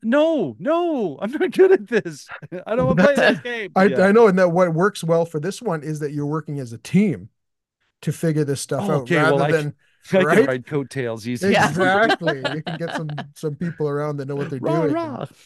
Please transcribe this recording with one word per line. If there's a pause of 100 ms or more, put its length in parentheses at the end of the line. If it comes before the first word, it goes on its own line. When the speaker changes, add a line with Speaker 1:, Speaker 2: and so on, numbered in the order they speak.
Speaker 1:
"No,
no,
I'm
not
good
at
this. (180)
<laughs>
I
don't
wanna
play
this
Speaker 2:
<laughs>
Speaker 1:
game."
Speaker 2:
I,
Speaker 1:
Yeah.
Speaker 2:
I
know,
and
that
what
works
well
for
this
one
is
that
you're
working
as
a
team (720)
to
figure
this
stuff
Speaker 1:
Oh,
Speaker 2:
out,
Speaker 1:
okay,
Speaker 2:
rather
Speaker 1:
well,
I
Speaker 2:
than, (160)
Speaker 1:
<laughs>
I
can
Speaker 2:
right?
Speaker 1:
ride
coattails
easy.
Speaker 3:
Yeah.
Speaker 2:
Exactly.
You
can
get
some, (280)
some
people
around
that
know
what
they're
Speaker 1:
Rah,
Speaker 2:
doing.
Speaker 1:
rah. (200)